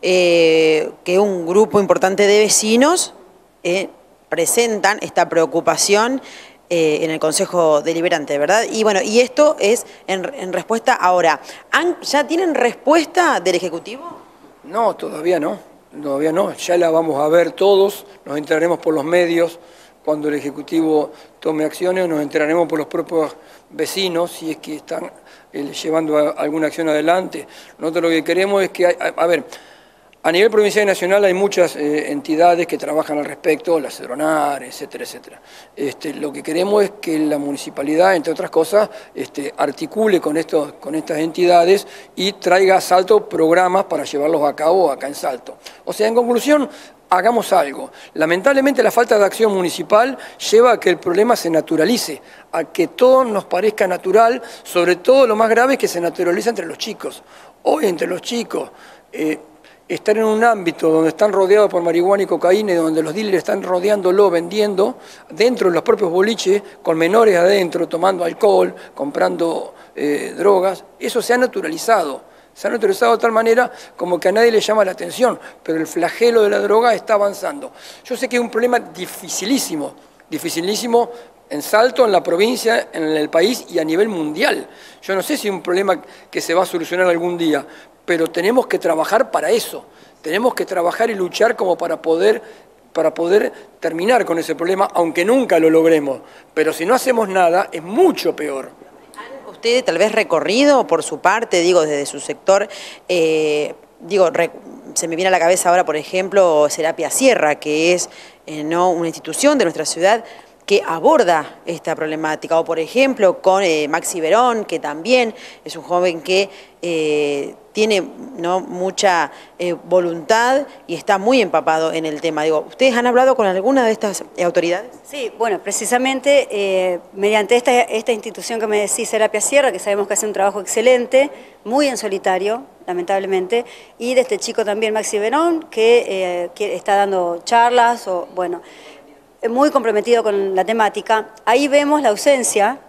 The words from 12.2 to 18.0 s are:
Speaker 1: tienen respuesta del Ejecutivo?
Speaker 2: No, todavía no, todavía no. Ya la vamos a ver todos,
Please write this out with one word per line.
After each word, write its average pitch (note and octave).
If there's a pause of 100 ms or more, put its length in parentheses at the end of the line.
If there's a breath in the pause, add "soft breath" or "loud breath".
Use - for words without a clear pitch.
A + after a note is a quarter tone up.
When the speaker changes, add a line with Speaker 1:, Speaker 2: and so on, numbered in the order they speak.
Speaker 1:
tienen D#4+
respuesta C#4+
del F3+
Ejecutivo? F#3 (460)
Speaker 2:
No, G3
todavía D#3+
no, E3+ (420)
todavía C#3+
no. F3+
Ya F3
la E3+
vamos D#3+
a D3+
ver E3+
todos, G3 (180 loud breath)